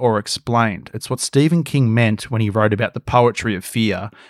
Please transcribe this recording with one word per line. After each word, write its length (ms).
or 180
explained. 760
It's 160
what 120
Stephen 420
King 320
meant 340
when 120
he 100
wrote 220
about 220
the 60
poetry 540
of 100
fear 460